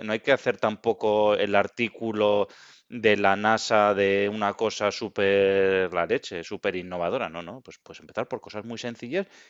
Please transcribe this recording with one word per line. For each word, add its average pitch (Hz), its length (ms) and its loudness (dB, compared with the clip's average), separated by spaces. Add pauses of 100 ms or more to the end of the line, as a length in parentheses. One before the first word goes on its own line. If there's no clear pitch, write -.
No 107 100 -4
hay 113 80 -2
que 139 120 0
hacer 127 240 0
tampoco 107 800 0
el 101 200 0
artículo 104 920 0 (400)
de 110 280 2
la 98 200 2
nasa 107 580 2
de 98 360 2
una 104 220 -4
cosa 104 380 -2
súper 98 1040 2
la 87 100 0
leche, 87 400 -4
súper 98 320 -6
innovadora, 90 540 -4
no, 82 100 -10
no. 87 220 -14
Pues, - 160 -20
pues - 220 -20
empezar - 280 -8
por 120 140 -10
cosas 104 240 -12
muy 117 100 -10
sencillas 120 500 -8 (240)